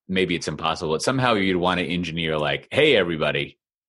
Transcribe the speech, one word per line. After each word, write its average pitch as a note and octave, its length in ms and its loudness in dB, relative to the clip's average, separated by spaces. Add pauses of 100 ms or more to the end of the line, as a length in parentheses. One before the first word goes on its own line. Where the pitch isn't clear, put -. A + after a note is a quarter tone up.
maybe F#2 260 0
it's D#2+ 140 -4
impossible, D#2+ 460 -2
but D#2 80 -2
somehow B2+ 320 2
you'd F#2+ 220 2
wanna F2+ 260 2
engineer, E2 560 -2
like, C#2+ 320 -2
"Hey, C#3 260 4
everybody, D2+ 640 -2 (300)